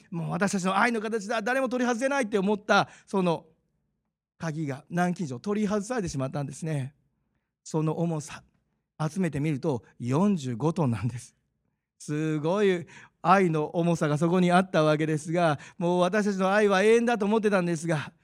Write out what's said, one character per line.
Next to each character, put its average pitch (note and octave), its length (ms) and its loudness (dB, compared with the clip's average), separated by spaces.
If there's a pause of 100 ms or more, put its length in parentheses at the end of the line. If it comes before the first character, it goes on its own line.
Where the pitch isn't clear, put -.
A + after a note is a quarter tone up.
「も E3 200 -6
う - 20 -6
私 F#3 220 -2
た G3+ 60 -4
ち E3+ 40 -4
の F#3+ 120 -2
愛 A#3 160 2
の A3+ 100 -4
形 G#3+ 260 -6
だ、 A3 160 -4
誰 B3+ 180 -2
も C4 80 -2
取 B3 140 -2
り A#3+ 40 0
外 A#3+ 120 -2
せ C4+ 100 0
な C#4 100 0
い」 C4+ 60 0
っ - 40 -4
て G#3+ 100 0
思 G3+ 160 0
っ - 20 0
た、 G3+ 320 0 (160)
そ G3 160 -2
の E3+ 240 0 (920)
鍵 D#3+ 260 -6
が、 C3+ 240 -8
南 F3 240 0
京 E3 140 -6
錠 B2+ 80 -10
を A#2+ 40 -12
取 G#3 220 -4
り G#3 60 0
外 G#3 160 -2
さ A#3+ 140 -6
れ A3+ 40 -2
て E3+ 80 -6
し C#3 80 -8
ま C3+ 80 -2
っ C3+ 60 -8
た D3+ 100 -6
ん C#3+ 60 -6
で - 60 -14
す - 100 -14
ね。 C#3+ 320 -6 (680)
そ D#3 200 -2
の D#3 160 -2
重 E3 200 -2
さ、 - 240 -14 (560)
集 D#3 200 -4
め F3 100 0
て C#3+ 100 -4
み D#3 120 0
る C3+ 80 -2
と C#3 240 -2 (160)
四 D#3+ 360 2
十 C3 200 -4
五 D3 180 0
ト D#3+ 140 0
ン - 20 2
な A2 100 0
ん A2+ 80 -2
で B2 120 -4
す。 - 160 -20 (640)
す D#3 400 -4
ご F3 240 0
い F3+ 240 2 (340)
愛 F#3 300 6
の D#3 160 0
重 E3+ 280 2
さ D#3+ 120 0
が D3 100 2
そ E3+ 140 2
こ F#3 80 4
に F3+ 120 4
あ F3+ 100 6
っ F#3+ 100 -6
た E3 100 2
わ D#3 160 4
け D#3 80 -2
で D#3 140 0
す E3 120 -8
が、 D#3+ 280 2 (180)
も F3 200 0
う - 20 2
私 F#3 260 2
た G#3 80 0
ち F#3+ 40 -4
の F#3+ 140 2
愛 G#3+ 180 4
は F#3+ 120 4
永 A3 140 6
遠 A#3 100 4
だ A#3 140 2
と G#3 80 0
思 A3 100 2
っ - 20 2
て G#3 120 2
た G3 100 4
ん E3+ 60 0
で E3+ 100 0
す E3 100 -8
が、 D#3 240 -4 (120)